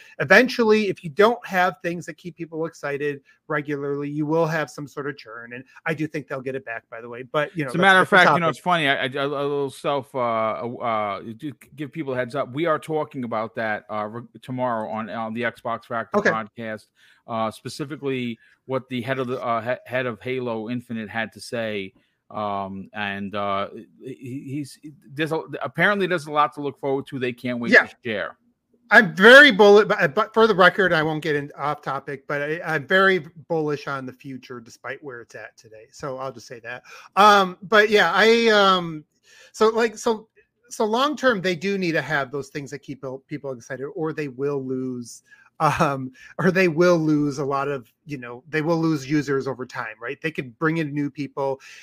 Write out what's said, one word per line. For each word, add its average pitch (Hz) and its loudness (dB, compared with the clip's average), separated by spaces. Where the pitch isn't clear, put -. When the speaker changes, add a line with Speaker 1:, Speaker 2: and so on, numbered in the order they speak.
Speaker 1:
eventually, 214 4
if - -6
you 170 -8
don't 226 4
have 185 0
things 175 -8
that 165 -14
keep 170 -16
people 165 -8
excited 143 -6
regularly, 143 -4
you 147 -4
will 160 2
have 156 -4
some 147 -12
sort 139 -10
of 147 -10
churn. 117 -18
And 131 -14
I 165 -2
do 151 -6
think 151 -10
they'll 139 -8
get 131 -8
it 135 -8
back, 113 -12
by 113 -16
the 120 -16
way. 120 -14
But, 147 -4
you 147 -4
know, 131 -8
Speaker 2:
As 120 -8
a 165 -2
Speaker 1:
that's 180 2
Speaker 2:
matter 190 8
of 185 6
Speaker 1:
a - 6
different 185 6
Speaker 2:
fact, 165 8
you 175 2
know, 170 0
Speaker 1:
topic. 151 0
Speaker 2:
it's - -20
funny. 170 2
I, 139 4
I, 113 -2
a 139 -4
little 143 -2
self, 143 -6
uh, 135 -4
uh, 110 -2
to 147 -12
give 139 -10
people 139 -8
a - -4
heads 127 -4
up. 123 -6
We 151 -2
are 156 0
talking 147 -6
about 113 -6
that, 110 -4
uh, 107 -6
re-, 117 -12
tomorrow 123 -4
on, 107 -8
on 113 -8
the 120 -6
Xbox 117 -6
Factor 117 -4
Speaker 1:
Okay. 202 2
Speaker 2:
podcast, 113 -8
uh, 113 -2
specifically 135 -8
what 127 -6
the 123 -6
head 131 -4
of 127 -4
the, 120 -6
uh, 117 -2
he-, - -4
head 127 -2
of 113 -8
Halo 123 -6
Infinite 117 -8
had 110 -8
to 101 -20
say. 107 -8
Um, 98 -6
and, 101 -8
uh, 101 -2
he, 131 -14
he's, 139 -10
there's 151 -4
a, 160 -2
apparently 185 0
there's 165 -2
a 156 -12
lot 147 2
to 147 -10
look 139 -8
forward 139 -2
to. 139 -10
They 123 -4
can't 123 -6
wait 120 -2
Speaker 1:
Yeah. 170 6
Speaker 2:
to - -20
share. 101 -6
Speaker 1:
I'm 202 6
very 254 12
bullish, 202 8
but, 185 0
but 214 -2
for 226 6
the 214 4
record, 180 6
I 156 2
won't 156 -2
get 151 -2
in, 143 -6
off 143 -4
topic, 139 -8
but 143 -4
I, 156 -4
I'm 156 -4
very 190 4
bullish 151 -2
on 139 -8
the 127 -12
future, 127 -16
despite 120 -16
where 123 -16
it's - -20
at 113 -18
today. 110 -20
So 131 -10
I'll 131 -8
just 117 -18
say 117 -18
that. 120 -14
Um, 196 6
but 214 4
yeah, 190 4
I, 226 4
um, 185 2
so, 220 4
like, 220 0
so, 220 -4
so - -4
long 254 0
term, 240 0
they 180 -2
do 196 -4
need 175 -2
to 156 0
have 135 -2
those 139 -8
things 139 -10
that 139 -12
keep 139 -14
people, 135 -12
people 139 -10
excited, 127 -12
or 160 -4
they 151 -6
will 139 -4
lose, 127 -8
um, 143 0
or 180 4
they 185 4
will 175 4
lose 147 0
a 139 -2
lot 139 -2
of, 139 -8
you 147 -10
know, 123 -14
they 156 -2
will 165 2
lose 156 0
users 139 0
over 123 -6
time, 117 -10
right? 123 -10
They 160 -2
could 123 -10
bring 160 2
in 147 -2
new 143 -2
people. 135 -6